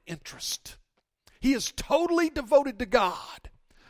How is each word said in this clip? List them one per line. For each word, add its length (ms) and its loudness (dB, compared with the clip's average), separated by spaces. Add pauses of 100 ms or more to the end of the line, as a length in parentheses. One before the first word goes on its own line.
interest. 720 -12 (640)
He 140 4
is 240 -4
totally 540 2
devoted 480 2
to 80 -4
God, 640 -2 (380)